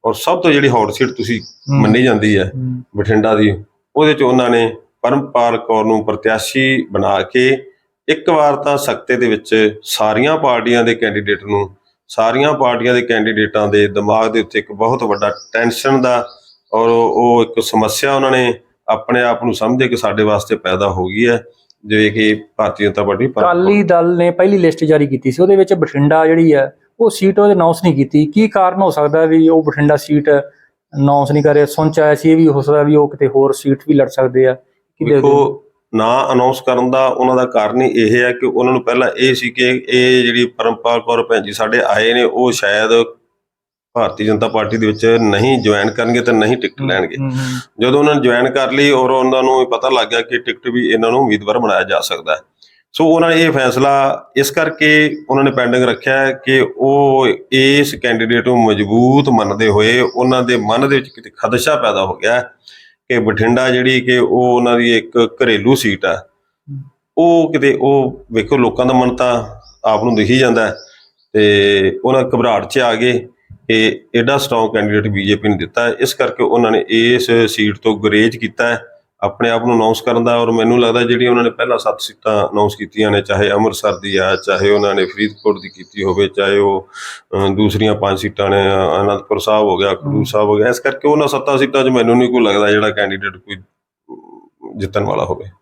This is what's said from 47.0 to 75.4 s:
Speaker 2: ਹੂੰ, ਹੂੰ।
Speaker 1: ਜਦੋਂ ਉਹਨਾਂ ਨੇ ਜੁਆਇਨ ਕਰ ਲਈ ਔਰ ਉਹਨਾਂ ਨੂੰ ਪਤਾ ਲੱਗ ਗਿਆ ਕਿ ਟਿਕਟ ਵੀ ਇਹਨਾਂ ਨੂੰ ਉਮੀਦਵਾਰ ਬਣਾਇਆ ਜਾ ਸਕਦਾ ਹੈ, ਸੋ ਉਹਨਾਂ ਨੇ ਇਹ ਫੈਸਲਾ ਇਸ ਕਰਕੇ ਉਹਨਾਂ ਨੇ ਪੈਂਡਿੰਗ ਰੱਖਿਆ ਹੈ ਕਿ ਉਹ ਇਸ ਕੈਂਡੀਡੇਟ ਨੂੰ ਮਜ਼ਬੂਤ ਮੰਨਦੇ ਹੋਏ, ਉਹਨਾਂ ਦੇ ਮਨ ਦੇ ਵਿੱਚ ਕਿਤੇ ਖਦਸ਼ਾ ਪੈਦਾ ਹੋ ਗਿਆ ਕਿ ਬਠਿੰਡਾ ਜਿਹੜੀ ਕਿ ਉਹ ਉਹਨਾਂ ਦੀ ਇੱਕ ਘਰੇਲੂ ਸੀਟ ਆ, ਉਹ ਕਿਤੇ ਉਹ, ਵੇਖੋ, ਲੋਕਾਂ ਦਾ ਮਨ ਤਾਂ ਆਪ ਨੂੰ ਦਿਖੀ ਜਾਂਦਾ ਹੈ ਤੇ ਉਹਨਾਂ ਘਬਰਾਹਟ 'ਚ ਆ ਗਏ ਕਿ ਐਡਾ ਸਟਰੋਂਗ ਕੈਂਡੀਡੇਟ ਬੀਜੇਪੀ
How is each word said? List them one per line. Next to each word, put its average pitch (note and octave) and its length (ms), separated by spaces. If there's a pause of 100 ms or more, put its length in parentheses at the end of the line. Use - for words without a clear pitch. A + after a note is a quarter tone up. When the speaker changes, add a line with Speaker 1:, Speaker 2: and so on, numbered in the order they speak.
Speaker 2:
ਹੂੰ, C3+ 100
ਹੂੰ। B2+ 300 (200)
Speaker 1:
ਜਦੋਂ B2+ 180
ਉਹਨਾਂ D3 160
ਨੇ C#3 60
ਜੁਆਇਨ B2 300
ਕਰ C3 220
ਲਈ C#3+ 180
ਔਰ B2+ 200
ਉਹਨਾਂ C3 320
ਨੂੰ B2+ 280
ਪਤਾ A#2 180
ਲੱਗ A#2 200
ਗਿਆ A#2 120
ਕਿ A#2+ 180
ਟਿਕਟ B2 300
ਵੀ A#2 220
ਇਹਨਾਂ A2+ 200
ਨੂੰ B2+ 100
ਉਮੀਦਵਾਰ G#2+ 380
ਬਣਾਇਆ G2+ 240
ਜਾ F#2 180
ਸਕਦਾ D#2+ 340
ਹੈ, - 60 (520)
ਸੋ D#3+ 140
ਉਹਨਾਂ E3 240
ਨੇ E3 120
ਇਹ D#3+ 100
ਫੈਸਲਾ C3+ 720 (120)
ਇਸ C#3 140
ਕਰਕੇ D3+ 640 (140)
ਉਹਨਾਂ C#3 140
ਨੇ C3+ 60
ਪੈਂਡਿੰਗ B2+ 340
ਰੱਖਿਆ C3+ 420
ਹੈ C3+ 60
ਕਿ C3 340 (100)
ਉਹ C3+ 520 (240)
ਇਸ C#3 420
ਕੈਂਡੀਡੇਟ A#2 540
ਨੂੰ A#2+ 160
ਮਜ਼ਬੂਤ A2+ 640
ਮੰਨਦੇ G#2+ 400
ਹੋਏ, G#2+ 320
ਉਹਨਾਂ B2+ 420
ਦੇ A#2+ 140
ਮਨ A2+ 320
ਦੇ C#3 80
ਵਿੱਚ C3 120
ਕਿਤੇ - 220
ਖਦਸ਼ਾ B2 460
ਪੈਦਾ G2+ 280
ਹੋ F#2 120
ਗਿਆ A#2+ 240 (680)
ਕਿ A#2+ 100
ਬਠਿੰਡਾ A2+ 520
ਜਿਹੜੀ B2+ 300
ਕਿ B2+ 180
ਉਹ B2 380
ਉਹਨਾਂ A#2+ 220
ਦੀ A#2 200
ਇੱਕ A2+ 440
ਘਰੇਲੂ A#2 320
ਸੀਟ G#2 300
ਆ, E2+ 220 (920)
ਉਹ E3 340
ਕਿਤੇ C#3 280
ਉਹ, C3+ 520
ਵੇਖੋ, A2+ 240
ਲੋਕਾਂ B2 300
ਦਾ B2+ 80
ਮਨ B2+ 220
ਤਾਂ B2 440 (240)
ਆਪ G#2+ 200
ਨੂੰ A#2 100
ਦਿਖੀ G#2+ 240
ਜਾਂਦਾ A#2 280
ਹੈ G2 80 (580)
ਤੇ G2+ 720
ਉਹਨਾਂ C3 180
ਘਬਰਾਹਟ A#2 460
'ਚ - 100
ਆ A#2+ 160
ਗਏ B2 340 (400)
ਕਿ A2 360 (120)
ਐਡਾ B2+ 220
ਸਟਰੋਂਗ A2+ 360
ਕੈਂਡੀਡੇਟ G#2 380
ਬੀਜੇਪੀ G2+ 360